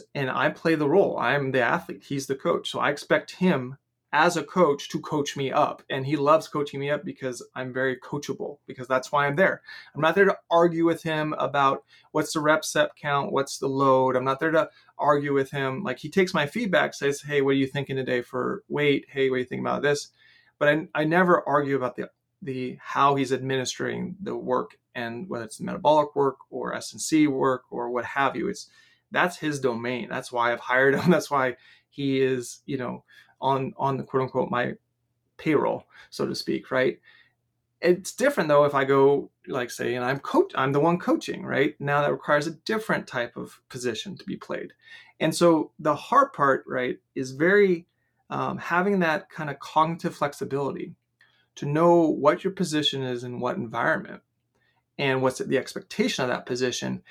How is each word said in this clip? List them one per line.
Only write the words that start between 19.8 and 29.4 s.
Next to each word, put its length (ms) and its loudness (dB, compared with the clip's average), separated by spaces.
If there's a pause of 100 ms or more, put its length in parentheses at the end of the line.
this?" 260 0 (500)
But 120 2
I, 260 0
I 80 0
never 440 4
argue 280 2
about 220 -4
the, 120 -10 (320)
the, 400 -8
how 340 4
he's 180 0
administering 880 -4
the 140 -6
work, 440 -4 (160)
and 340 -8
whether 160 -8
it's 140 -16
metabolic 560 2
work 220 2 (120)
or 240 -8
S 200 -10
and 80 -14
C 260 4
work 420 0
or 220 -6
what 140 -4
have 300 -2
you. 120 -4
It's, 200 -10 (440)
that's 260 0
his 220 -4